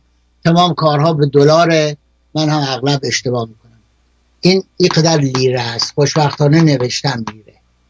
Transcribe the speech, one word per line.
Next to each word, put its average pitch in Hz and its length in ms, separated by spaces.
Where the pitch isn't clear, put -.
تمام 170 300
کارها 151 400
به 147 120
دلاره، 151 720
من 156 140
هم 151 180
اغلب 135 360
اشتباه 117 440
می‌کنم. - 320
این، 190 220
این 180 120
قدر 165 280
لیره 131 440
است. 117 340
خوشبختانه 147 640
نوشتم 127 720
لیره. 107 200